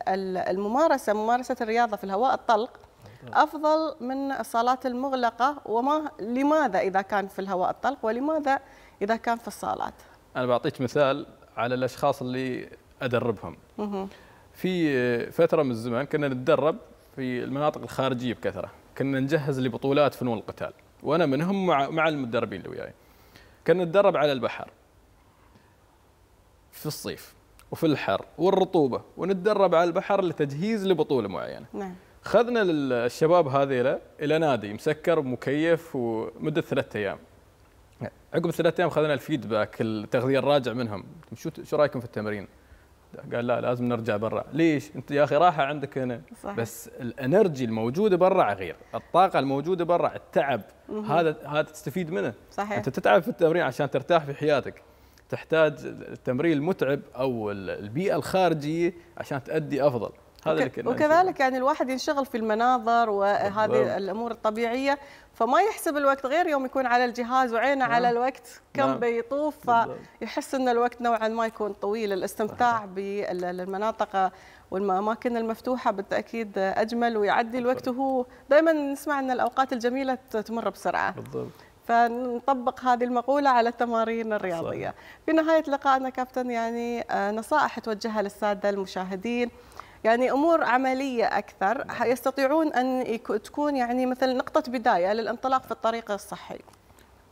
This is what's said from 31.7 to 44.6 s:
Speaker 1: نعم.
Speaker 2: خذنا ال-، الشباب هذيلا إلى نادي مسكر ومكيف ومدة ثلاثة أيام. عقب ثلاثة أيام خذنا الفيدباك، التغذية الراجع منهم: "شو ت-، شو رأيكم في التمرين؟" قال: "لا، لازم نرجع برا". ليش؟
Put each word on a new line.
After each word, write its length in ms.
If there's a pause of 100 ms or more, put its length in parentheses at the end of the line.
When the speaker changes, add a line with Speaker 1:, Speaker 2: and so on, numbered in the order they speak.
Speaker 1:
نعم. 220 (280)
Speaker 2:
خذنا 400
ال-، 300
الشباب 560
هذيلا 520 (200)
إلى 180
نادي 360
مسكر 440
ومكيف 800
ومدة 640
ثلاثة 380
أيام. 200 (1160)
عقب 160
ثلاثة 300
أيام 100
خذنا 240
الفيدباك، 640
التغذية 580
الراجع 340
منهم: 320 (300)
"شو 140
ت-، 140
شو 140
رأيكم 240
في 60
التمرين؟" 420 (840)
قال: 140
"لا، 140
لازم 240
نرجع 320
برا". 360
ليش؟ 440